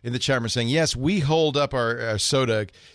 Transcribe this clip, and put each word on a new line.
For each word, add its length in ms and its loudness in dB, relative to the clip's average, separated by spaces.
in 100 -6
the 60 -2
chat 180 0
room 80 -2
are 40 -4
saying, 200 -2
"Yes, 260 2
we 240 0
hold 380 2
up 160 0
our, 260 -2
our 200 -2
soda 480 0